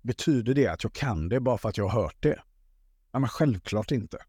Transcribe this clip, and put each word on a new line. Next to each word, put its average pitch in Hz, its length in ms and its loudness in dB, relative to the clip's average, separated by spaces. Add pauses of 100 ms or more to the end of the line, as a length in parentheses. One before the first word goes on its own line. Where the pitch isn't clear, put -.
Betyder 123 520 2
det 135 120 6
att 82 160 -4
jag - 100 -4
kan 90 360 -2
det 123 120 0
bara 120 180 0
för 110 100 -4
att - 80 -4
jag 101 120 0
har 110 140 0
hört 85 180 -4
det? - 220 0 (720)
Ja, 127 60 -2
men 135 100 0
självklart 107 600 0
inte. 120 280 -4 (100)